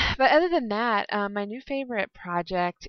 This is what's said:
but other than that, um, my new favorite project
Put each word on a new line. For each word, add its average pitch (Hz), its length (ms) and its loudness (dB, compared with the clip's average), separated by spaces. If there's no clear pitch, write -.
but 262 140 6
other 330 180 6
than 294 200 0
that, 214 420 0
um, 202 220 -2
my 202 120 -4
new 226 160 -10
favorite 254 520 -6
project 175 760 -4